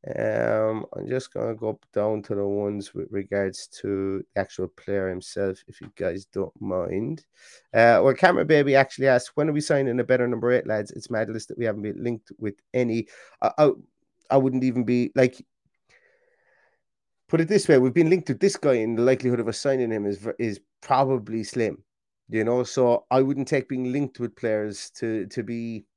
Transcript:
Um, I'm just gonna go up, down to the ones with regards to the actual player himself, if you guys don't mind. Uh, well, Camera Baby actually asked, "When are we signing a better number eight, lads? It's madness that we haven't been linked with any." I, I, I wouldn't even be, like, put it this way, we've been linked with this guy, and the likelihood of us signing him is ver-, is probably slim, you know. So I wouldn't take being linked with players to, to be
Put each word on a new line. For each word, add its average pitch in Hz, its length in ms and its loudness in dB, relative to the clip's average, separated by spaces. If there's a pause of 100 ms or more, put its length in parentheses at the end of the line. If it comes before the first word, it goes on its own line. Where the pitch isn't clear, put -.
Um, 110 800 -2 (120)
I'm 50 100 -10
just 127 260 -6
gonna 113 220 -4
go 113 140 -8
up, - 240 -10
down 107 300 -2
to 107 120 -6
the 101 100 -2
ones 101 480 -4
with - 200 -8
regards 98 560 -4 (140)
to 98 420 -4 (100)
the 101 60 -2
actual 92 260 -6
player 98 420 -6
himself, 92 600 -6
if - 120 -20
you 90 140 -20
guys 90 300 -6
don't 95 360 -8
mind. 95 640 -4 (480)
Uh, 113 300 6
well, 131 120 6
Camera 180 300 4
Baby 147 300 4
actually 135 320 2
asked, 127 300 2
"When 151 120 2
are 151 40 -2
we 147 80 -2
signing 131 400 0
a - 20 0
better 123 240 2
number 120 240 0
eight, 123 160 2
lads? 107 240 -4
It's - 180 -14
madness 110 380 -4
that - 100 -12
we 120 100 -4
haven't 104 160 -4
been 104 200 -6
linked 117 340 -6
with 104 200 -8 (180)
any." 117 320 0 (340)
I, 110 180 0
I, 151 120 6 (580)
I 135 100 2
wouldn't 131 260 0
even 123 180 0
be, 123 320 0
like, 127 220 4 (1900)
put 165 120 2
it 165 60 2
this 196 220 2
way, 147 100 8
we've 127 160 4
been 160 160 4
linked 180 180 2
with 123 120 -2
this - 160 2
guy, 139 180 2
and 113 240 0
the 117 40 2
likelihood 127 360 2
of 110 80 -2
us 110 140 -6
signing 131 320 0
him 104 140 -4
is 101 120 -4
ver-, 107 220 -8
is 107 200 -4 (200)
probably 123 640 0
slim, 110 340 -4 (500)
you 110 140 -2
know. 120 220 0
So 120 440 0
I 131 140 4
wouldn't 135 240 0
take 143 220 -2
being 127 240 -4
linked 143 260 -4
with 120 160 -6
players 107 640 -4
to, 113 300 -4
to 110 180 -8
be 117 400 -10 (120)